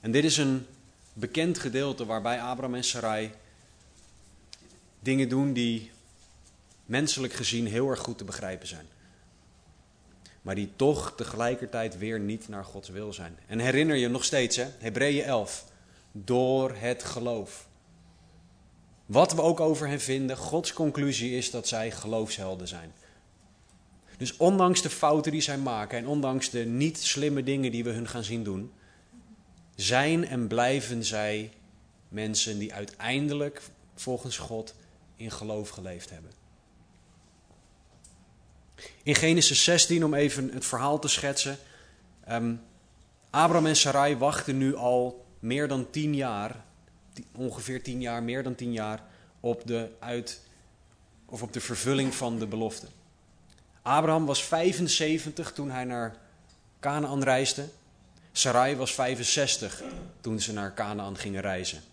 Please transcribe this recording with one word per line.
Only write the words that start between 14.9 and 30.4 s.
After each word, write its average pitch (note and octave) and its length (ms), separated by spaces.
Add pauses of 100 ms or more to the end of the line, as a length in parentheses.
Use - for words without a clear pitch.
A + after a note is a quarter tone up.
elf. A#2 400 (480)
Door B2+ 640
het A#2+ 300
geloof. A#2 640 (1400)
Wat D#3+ 260
we E3 100
ook E3 180
over D#3 280
hen C#3+ 120
vinden, C3 360
Gods D#3+ 360
conclusie C3+ 640
is B2+ 140
dat A#2+ 180
zij A2+ 220
geloofshelden G#2 760
zijn. E2 240 (1200)
Dus B2 200
ondanks F3+ 460
de D#3 80
fouten D3+ 420
die D#3 80
zij C#3+ 180
maken A#2 400
en A#2 80
ondanks C3+ 440
de A#2+ 140
niet C#3 340
slimme C#3+ 440
dingen C3 280
die A#2 140
we A#2+ 60
hun A2+ 180
gaan A#2 160
zien A2+ 200
doen, G2+ 280 (1000)
zijn C#3 520
en B2 200